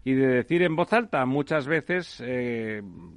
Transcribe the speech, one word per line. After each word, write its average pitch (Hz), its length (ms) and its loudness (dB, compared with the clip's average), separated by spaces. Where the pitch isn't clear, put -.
y 131 80 0
de 135 140 4
decir 131 360 2
en 160 140 2
voz 170 160 0
alta 208 340 2
muchas 143 400 0
veces, 165 580 -2
eh, 117 580 -4